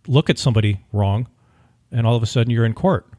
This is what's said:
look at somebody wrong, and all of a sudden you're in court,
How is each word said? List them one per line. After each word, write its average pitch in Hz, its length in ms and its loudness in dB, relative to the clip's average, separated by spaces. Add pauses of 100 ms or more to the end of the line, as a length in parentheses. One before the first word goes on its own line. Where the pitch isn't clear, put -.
look 151 240 2
at 160 80 2
somebody 107 420 0 (140)
wrong, 101 340 -2 (640)
and 117 140 -2
all 117 100 2
of 117 60 0
a 113 60 -2
sudden 120 240 0
you're 117 140 2
in 113 100 -2
court, 175 320 -2 (120)